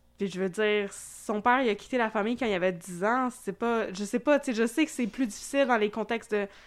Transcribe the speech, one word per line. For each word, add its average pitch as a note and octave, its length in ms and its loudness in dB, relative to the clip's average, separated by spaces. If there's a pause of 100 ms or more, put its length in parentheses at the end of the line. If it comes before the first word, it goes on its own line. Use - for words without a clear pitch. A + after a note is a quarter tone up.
(180)
Puis G3+ 100 -2
je F3+ 100 -8
veux F#3+ 120 -2
dire, G#3 420 0
son - 480 -6
père, B3 220 4
il A#3+ 80 4
a G#3 40 2
quitté - 220 -4
la A3+ 140 2
famille A3 260 0
quand C4 80 -4
il A3 80 2
avait F#3 200 2
dix F3 300 -10
ans, B3 280 2
c'est - 240 -8
pas... A#3 360 0
Je F#3+ 140 -6
sais A#3+ 140 0
pas, D4 200 6
tu C#4 140 -2
sais, A3 100 2
je A#3 40 4
sais D#4 180 0
que D4+ 60 0
c'est A#3+ 160 -2
plus A#3+ 200 -2
difficile C#4 400 0
dans A#3+ 120 4
les G#3 120 2
contextes A3 420 -4
de, G3+ 140 0 (200)